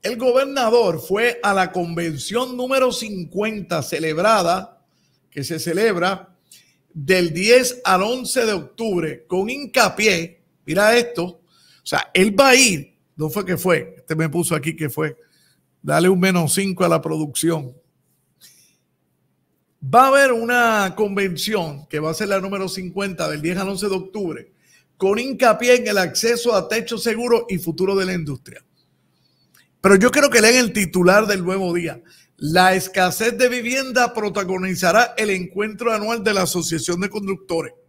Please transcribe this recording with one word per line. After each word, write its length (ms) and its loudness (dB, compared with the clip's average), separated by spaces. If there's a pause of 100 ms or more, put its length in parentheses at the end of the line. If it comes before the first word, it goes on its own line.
El 160 -6
gobernador 880 2
fue 380 0
a 100 2
la 200 0
convención 800 -4
número 360 0
cincuenta 920 -6
celebrada, 960 0 (480)
que 140 -10
se 160 -6
celebra 800 -2 (540)
del 420 0
diez 500 2
al 180 2
once 440 -2
de 80 0
octubre, 760 -6
con 220 -2
hincapié, 920 0 (240)
mira 320 4
esto, 260 -2
o 180 -10 (420)
sea, 300 -4
él 240 4
va 120 6
a 60 8
ir, 420 0 (180)
no 140 -4
fue 160 -4
que 120 -2
fue, 400 0
este 180 -8
me 120 0
puso 280 -2
aquí 200 -6
que 140 -6
fue, 260 -6 (680)
dale 280 2
un 100 4
menos 340 2
cinco 300 -2
a 60 2
la 120 2
producción. 760 -4 (2000)
Va 220 4
a 20 4
haber 240 4
una 640 0
convención 920 -4
que 120 -6
va 100 -4
a 60 -4
ser 140 -4
la 100 0
número 280 -6
cincuenta, 640 -6
del 120 -6
diez 160 -4
al 120 -4
once 180 -4
de 80 -2
octubre, 560 -8 (460)
con 220 2
hincapié 560 4
en 120 0
el 120 2
acceso 560 0
a 120 0
techo 300 -4
seguro 520 0
y 100 -2
futuro 360 -2
de 100 0
la 80 -4
industria. 520 -10 (1120)
Pero 160 6
yo 160 6
quiero 180 4
que 120 4
lean 140 6
el 180 2
titular 520 4
del 200 -2
Nuevo 280 -2
Día. 280 -6 (340)
"La 400 2
escasez 600 -2
de 100 4
vivienda 680 -2
protagonizará 1040 0
el 120 -2
encuentro 640 -4
anual 280 -4
de 120 0
la 80 0
Asociación 580 -4
de 100 -4
Conductores". 640 -6 (160)